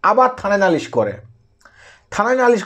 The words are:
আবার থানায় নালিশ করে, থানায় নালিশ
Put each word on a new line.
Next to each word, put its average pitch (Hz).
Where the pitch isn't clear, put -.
আবার 247
থানায় 202
নালিশ 170
করে, 104
থানায় 247
নালিশ 240